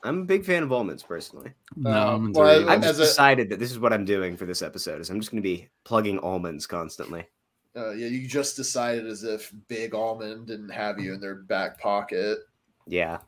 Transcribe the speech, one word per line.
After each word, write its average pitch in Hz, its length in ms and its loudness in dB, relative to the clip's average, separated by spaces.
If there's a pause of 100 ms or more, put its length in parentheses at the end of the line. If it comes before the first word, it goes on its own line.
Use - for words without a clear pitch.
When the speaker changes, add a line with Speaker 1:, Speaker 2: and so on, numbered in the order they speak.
Speaker 1:
I'm 170 180 -2
a 180 40 -6
big 190 180 2
fan 180 200 2
of 135 100 -2
almonds, 101 300 0
personally. 82 480 -12 (240)
Speaker 2:
No, 127 140 -2
Speaker 3:
Uh, 107 40 4 (120)
Speaker 2:
almonds 110 320 0
Speaker 3:
well, 151 100 10
Speaker 2:
are 151 40 12
Speaker 3:
I, 156 60 12
Speaker 2:
evil. 156 120 4
Speaker 1:
I've 156 120 6
just 165 100 4
Speaker 3:
as 147 80 0
a 156 40 6
Speaker 1:
decided 139 460 6
that 101 100 -4
this 123 120 -4
is 120 80 -10
what 113 140 4
I'm 104 120 2
doing 95 320 0
for 95 80 -8
this 90 160 -6
episode, 80 400 -6
is 82 80 -10
I'm 98 100 -4
just 107 120 -8
gonna 107 100 -4
be 90 280 -2 (160)
plugging 107 340 0
almonds 87 480 -6
constantly. 82 580 -8 (500)
Speaker 3:
Uh, 110 160 -8
yeah, 113 160 -8
you 127 200 -6
just 139 300 -4
decided 120 500 -4
as 104 160 -10
if 107 280 -8 (180)
Big 113 260 -6
Almond 110 520 -6
didn't 104 220 -12
have 104 300 -6
you 95 140 -6
in 98 80 -12
their 98 140 -10
back 98 440 -4
pocket. 101 600 -2 (460)
Speaker 1:
Yeah. 85 420 -2